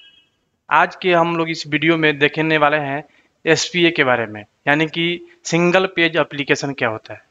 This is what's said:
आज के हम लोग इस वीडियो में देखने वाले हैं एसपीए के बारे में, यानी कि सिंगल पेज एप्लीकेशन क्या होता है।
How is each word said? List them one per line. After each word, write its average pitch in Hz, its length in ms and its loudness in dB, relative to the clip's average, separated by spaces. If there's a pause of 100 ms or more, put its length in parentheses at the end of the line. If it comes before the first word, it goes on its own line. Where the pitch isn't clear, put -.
(720)
आज 170 260 2
के 185 160 0
हम 170 240 2
लोग 165 140 -2
इस 160 160 -8
वीडियो 151 300 2
में 151 220 2
देखने 156 400 0
वाले 147 180 2
हैं 143 280 -4 (420)
एसपीए 165 440 2
के 156 140 -2
बारे 120 220 2
में, 107 180 -14 (240)
यानी 151 180 2
कि 170 340 -4 (240)
सिंगल 175 420 2
पेज 170 300 0
एप्लीकेशन 143 560 -2
क्या 127 160 -2
होता 110 260 -8
है। - 160 -20